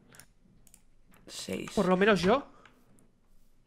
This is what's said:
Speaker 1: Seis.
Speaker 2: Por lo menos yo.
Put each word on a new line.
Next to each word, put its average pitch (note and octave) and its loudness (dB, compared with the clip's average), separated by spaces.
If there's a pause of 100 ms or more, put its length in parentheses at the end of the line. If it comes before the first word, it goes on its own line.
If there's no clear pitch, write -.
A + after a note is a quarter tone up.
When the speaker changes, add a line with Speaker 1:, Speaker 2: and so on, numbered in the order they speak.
(1300)
Speaker 1:
Seis. - -12
Speaker 2:
Por G3 0
lo F#3 2
menos G3 2
yo. A#3 2 (1200)